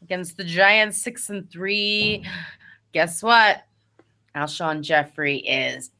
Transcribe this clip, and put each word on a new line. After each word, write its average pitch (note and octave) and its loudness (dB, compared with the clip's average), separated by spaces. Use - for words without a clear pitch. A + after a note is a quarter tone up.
against F3+ -8
the G3 -10
Giants, G3 4
six A#3+ -8
and G3 -10
three. G#3 -2
Guess E3 -2
what? A3+ 6
Alshon D3+ -4
Jeffrey D3 0
is C3 -4